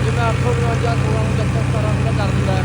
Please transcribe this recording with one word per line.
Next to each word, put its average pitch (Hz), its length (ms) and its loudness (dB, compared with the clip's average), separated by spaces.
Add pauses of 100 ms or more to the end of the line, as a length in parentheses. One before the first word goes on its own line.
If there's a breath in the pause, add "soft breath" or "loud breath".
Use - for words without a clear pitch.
ਜੇ 233 80 0
ਮੈਂ 233 180 0
ਅੱਠ 220 140 0
ਸੌ 240 60 2
ਉਣੰਜਾ, 233 420 0 (100)
ਸੋਲਾਂ - 220 0 (480)
ਸੌ 226 100 0
ਦਾ 214 360 0
ਕਰ 202 180 0
ਦਿੰਦਾ 190 180 0 (120)